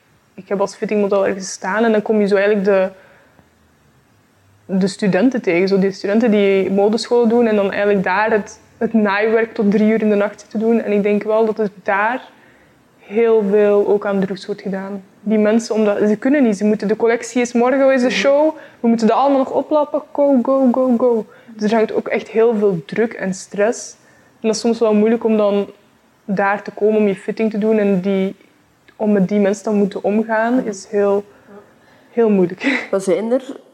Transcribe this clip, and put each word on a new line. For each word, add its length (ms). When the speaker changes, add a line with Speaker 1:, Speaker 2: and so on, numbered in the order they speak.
Speaker 1:
ik 160
heb 120
als 140
fittingmodel 520
ergens 180
gestaan 380
en 80
dan 100
kom 180
je 80
zo 80
eigenlijk 300
de, 240
de 220
studenten 540
tegen. 260
Zo 120
die 120
studenten 400
die 400
modescholen 580
doen 180
en 80
dan 160
eigenlijk 320
daar 280
het, 280
het 160
naaiwerk 600
tot 180
drie 200
uur 100
in 80
de 60
nacht 260
zitten 180
doen. 220
En 100
ik 120
denk 200
wel 220
dat 120
het 140
daar 460
heel 500
veel 380
ook 180
aan 140
drugs 260
wordt 160
gedaan. 420
Die 140
mensen, 380
omdat, 220
ze 80
kunnen 280
niet, 140
ze 80
moeten, 220
de 80
collectie 460
is, 120
morgen 400
is 80
de 80
show, 460
we 80
moeten 200
dat 100
allemaal 200
nog 140
oplappen, 500
go, 300
go, 280
go, 260
go. 280
Dus 160
er 60
hangt 160
ook 140
echt 200
heel 280
veel 300
druk 280
en 200
stress. 600
En 80
dat 80
is 60
soms 180
wel 140
moeilijk 300
om 140
dan 320
daar 380
te 80
komen 280
om 80
je 80
fitting 360
te 60
doen 200
en 240
die, 340
om 160
met 180
die 100
mensen 240
dan 120
moeten 280
omgaan, 640
is 200
heel, 380
heel 180
moeilijk. 580
<laughs> 40
Speaker 2:
Wat 120
zijn 280
er 240